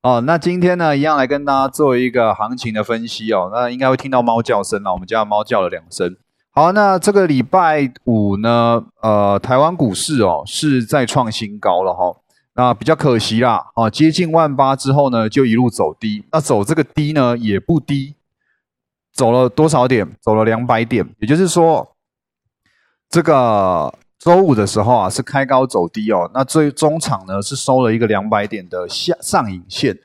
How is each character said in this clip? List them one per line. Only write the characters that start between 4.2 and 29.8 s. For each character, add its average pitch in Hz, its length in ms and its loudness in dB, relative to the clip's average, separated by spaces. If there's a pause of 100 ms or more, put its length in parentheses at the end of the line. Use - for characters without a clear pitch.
猫 117 180 0
叫 110 220 -2
声 101 220 -6
啦， 92 80 -2
我 90 40 -2
们 92 80 -12
家 110 140 -2
的 107 60 0
猫 104 180 -2
叫 107 180 -2
了 90 80 -2
两 85 220 -10
声。 90 260 -6 (360)
好， 160 180 4
那 202 260 2
这 202 160 0
个 196 140 4
礼 135 160 2
拜 156 500 0 (120)
五 104 320 0
呢， 117 480 2 (180)
呃， 101 340 2
台 127 220 0
湾 165 180 2
股 127 160 0
市 127 300 -2
哦， 85 240 0
是 135 380 -2
再 135 200 0
创 117 260 -2
新 107 280 -10
高 95 240 0
了 92 100 0
哈。 90 220 -2 (400)
那 123 180 2
比 - 120 -6
较 160 100 2
可 131 240 0
惜 110 220 -2
啦， 117 340 0
哦， 113 160 0
接 156 220 2
近 170 180 -2
万 156 240 2
八 135 220 2
之 139 160 -4
后 139 180 2
呢， 113 180 0
就 135 160 2
一 113 120 2
路 123 120 2
走 85 240 -2
低。 104 380 -8
那 160 100 0
走 113 220 0
这 110 100 -2
个 156 120 0
低 147 280 -4
呢， 123 240 2
也 107 220 -2
不 156 220 0
低， 139 340 -6 (1000)
走 117 200 0
了 127 160 2
多 156 200 2
少 131 200 2
点？ 113 200 0 (120)
走 110 160 0
了 110 80 2
两 113 200 0
百 117 200 0
点。 113 200 -2 (140)
也 110 80 -6
就 139 80 2
是 180 140 2
说， 165 400 2 (1200)
这 165 140 2
个 104 680 2 (260)
周 175 240 4
五 156 120 4
的 104 120 2
时 104 160 -2
候 120 140 2
啊， 101 140 0
是 127 120 -6
开 135 220 -2
高 131 220 2
走 90 200 0
低 107 240 -6
哦。 87 220 0
那 131 100 -2
最 147 280 0
终 151 280 0
场 101 280 -6
呢， 98 160 -6
是 135 120 -10
收 131 280 0
了 113 100 2
一 113 60 0
个 117 80 0
两 104 220 -2
百 104 180 -2
点 98 220 -12
的 90 200 -8
下-， - 320 -4
上 123 320 -2
影 90 160 -12
线。 110 360 -4